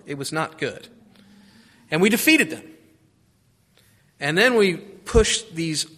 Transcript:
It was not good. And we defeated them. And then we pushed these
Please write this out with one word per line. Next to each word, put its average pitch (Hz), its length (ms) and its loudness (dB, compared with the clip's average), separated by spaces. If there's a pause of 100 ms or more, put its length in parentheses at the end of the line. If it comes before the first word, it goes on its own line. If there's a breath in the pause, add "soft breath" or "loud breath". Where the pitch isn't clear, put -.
It 143 120 -10
was 139 140 -10
not 156 260 -6
good. 113 300 -8 (1000 soft breath)
And 156 120 0
we 214 80 4
defeated 285 400 2
them. - 140 -12 (1600 soft breath)
And 147 180 -4
then 247 180 4
we 190 220 2
pushed - 800 -2
these 160 300 -6 (120)